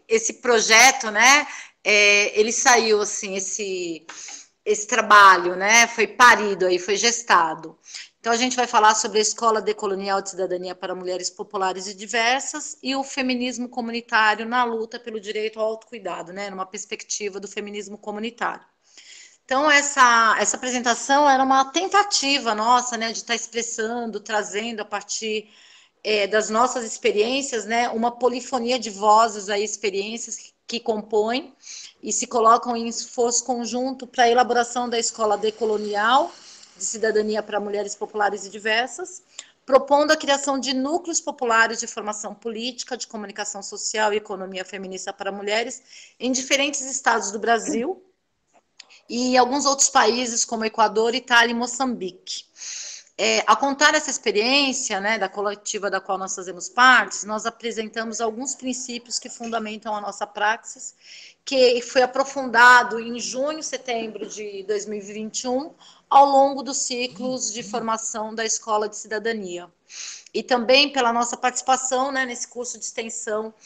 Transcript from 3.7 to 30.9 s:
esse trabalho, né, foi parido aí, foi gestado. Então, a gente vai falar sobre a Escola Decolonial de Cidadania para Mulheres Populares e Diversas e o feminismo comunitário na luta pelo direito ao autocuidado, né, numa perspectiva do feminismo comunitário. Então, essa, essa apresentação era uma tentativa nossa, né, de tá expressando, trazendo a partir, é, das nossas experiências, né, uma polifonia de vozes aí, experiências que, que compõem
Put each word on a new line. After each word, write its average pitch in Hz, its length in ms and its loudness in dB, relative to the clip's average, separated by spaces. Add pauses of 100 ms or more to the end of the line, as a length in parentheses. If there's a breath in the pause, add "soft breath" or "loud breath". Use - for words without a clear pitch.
esse 208 240 -2
trabalho, 196 680 8
né, 226 320 6
foi 214 180 0
parido 208 600 6
aí, 180 120 2
foi 196 160 -2
gestado. 165 840 0 (420 loud breath)
Então, 226 100 -2
a 233 60 4
gente 254 180 0
vai 247 120 0
falar 220 280 6
sobre 214 240 0
a 214 40 4
Escola 220 400 0
Decolonial 196 580 -2
de 196 80 -12
Cidadania 180 460 -6
para 180 200 -8
Mulheres 180 360 -6
Populares 190 580 -6
e 202 60 -14
Diversas 240 880 -4
e 262 120 -4
o 269 80 -4
feminismo 247 680 -4
comunitário 226 760 -2
na 247 160 0
luta 233 380 -4
pelo 220 180 -12
direito 214 400 -8
ao 220 80 0
autocuidado, 185 680 -10
né, 202 160 -10
numa 190 160 -8
perspectiva 202 760 -10
do 196 80 -12
feminismo 208 480 -10
comunitário. 208 680 -8 (840 loud breath)
Então, 277 220 2
essa, 247 680 6
essa 208 200 0
apresentação 254 680 2
era 262 140 6
uma 269 300 4
tentativa 302 840 2
nossa, 240 440 2
né, 226 120 -4
de - 140 -10
tá 233 100 -2
expressando, 226 840 -6
trazendo 208 600 -4
a - 20 -6
partir, 214 640 -6 (560 soft breath)
é, 202 220 0
das 208 240 0
nossas 233 340 0
experiências, 226 800 -2
né, 233 240 -2
uma 233 240 -2
polifonia 247 640 -2
de 220 120 -8
vozes 208 580 4
aí, 208 160 -2
experiências 208 720 -6
que, - 160 -20 (140)
que 233 120 -8
compõem 220 800 -2 (460 loud breath)